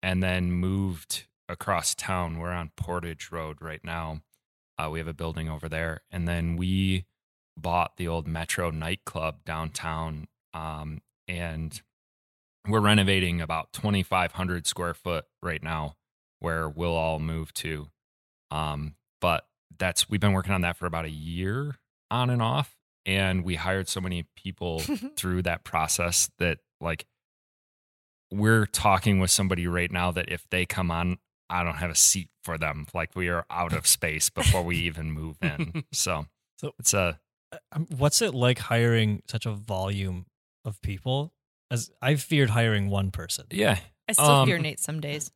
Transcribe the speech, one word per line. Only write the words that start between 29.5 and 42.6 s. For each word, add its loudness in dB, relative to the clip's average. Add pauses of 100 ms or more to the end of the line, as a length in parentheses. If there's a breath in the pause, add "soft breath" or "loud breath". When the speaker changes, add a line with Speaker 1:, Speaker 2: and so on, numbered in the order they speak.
Speaker 1:
right 0
now 0
that -4
if -8
they 0
come -2
on, 0 (320)
I 0
don't -2
have -4
a -4
seat 4 (140)
for -4
them. -4
Like, -4
we -2
are -2
out -2
of -4
space 2
before 2
we 0
even -2
move -8
in. -4
Speaker 3:
<laughs> -18
Speaker 1:
So, -2 (320)
Speaker 4:
So, -8
Speaker 1:
it's 2
a 2 (320)
Speaker 4:
uh, -16 (160)
um, -2 (100)
what's 4
it 0
like 4
hiring 4
such -6
a -2
volume -4 (400)
of -6
people? -2 (360)
As -4 (100)
I've 2
feared 4
hiring 4